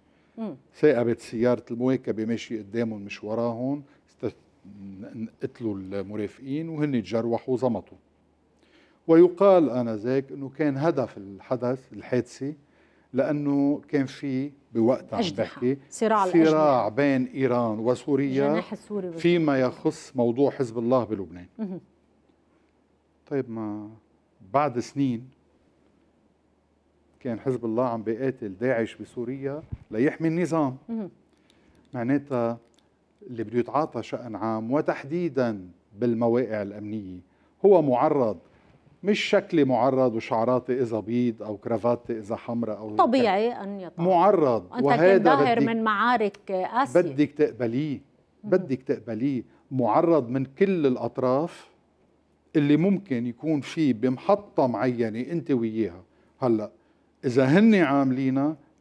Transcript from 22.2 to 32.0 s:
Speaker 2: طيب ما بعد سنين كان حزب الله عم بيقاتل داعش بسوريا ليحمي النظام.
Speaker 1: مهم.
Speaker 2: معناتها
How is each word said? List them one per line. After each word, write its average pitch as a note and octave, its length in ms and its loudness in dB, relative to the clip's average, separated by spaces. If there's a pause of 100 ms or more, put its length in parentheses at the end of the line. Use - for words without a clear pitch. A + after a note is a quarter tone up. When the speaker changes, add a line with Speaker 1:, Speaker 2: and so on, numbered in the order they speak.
Speaker 2:
طيب C3 240 -6
ما G#2+ 400 -10 (600)
بعد C3+ 260 0
سنين C3 500 -4 (1900)
كان A#2 200 -8
حزب B2 240 -4
الله A2+ 200 0
عم A#2 180 -4
بيقاتل A2+ 540 -6
داعش A#2 380 -2
بسوريا C3+ 680 -10 (280)
ليحمي D3+ 380 0
النظام. D#3 480 -2 (120)
Speaker 1:
مهم. A3 220 -8 (840)
Speaker 2:
معناتها B2 640 -2 (680)